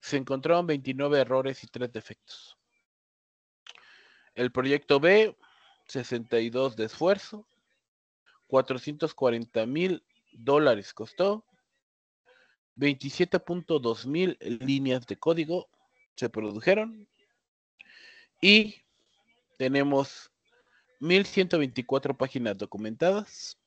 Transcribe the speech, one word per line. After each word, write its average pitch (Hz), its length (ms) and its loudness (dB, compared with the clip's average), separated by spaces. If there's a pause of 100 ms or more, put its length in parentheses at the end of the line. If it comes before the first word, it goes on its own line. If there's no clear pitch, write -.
Se - 160 -4
encontraron 139 500 0
veintinueve 139 520 0
errores 131 440 0
y 117 40 -20
tres 123 240 -8
defectos. - 680 -16 (1800)
El 123 180 -2
proyecto 139 480 2
B, 196 380 6 (500)
sesenta 120 520 -2
y 113 100 -2
dos 127 260 -2
de 110 100 -4
esfuerzo, 202 640 -2 (1000)
cuatrocientos 135 680 -2
cuarenta 117 540 -2
mil 160 360 -4 (280)
dólares 123 600 2
costó, 196 520 -4 (1300)
veintisiete 143 640 0
punto 170 380 -4
dos 117 300 -2
mil 170 320 -2
líneas 127 680 -2
de - 140 -10
código 165 500 -2 (460)
se - 140 -4
produjeron 196 800 -2 (1300)
y 208 400 6 (760)
tenemos 139 720 0 (680)
mil 180 260 2
ciento 180 340 0
veinticuatro 135 580 -2
páginas 120 400 -4
documentadas 113 1080 -4